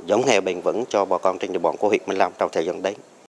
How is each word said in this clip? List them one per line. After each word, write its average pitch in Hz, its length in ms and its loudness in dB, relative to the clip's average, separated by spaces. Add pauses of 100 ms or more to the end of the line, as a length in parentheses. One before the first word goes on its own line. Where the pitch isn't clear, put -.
giảm 104 180 4
nghèo 110 140 4
bền 90 200 -2
vững 87 280 0
cho 101 160 2
bà 92 140 0
con 92 200 0
trên 95 140 -6
địa 90 60 -2
bàn 82 200 0
của 104 100 0
huyện 104 180 2
Minh 98 120 -2
Long 90 200 2
trong 90 140 0
thời 82 120 -2
gian 90 180 -6
đến. 98 120 -2 (420)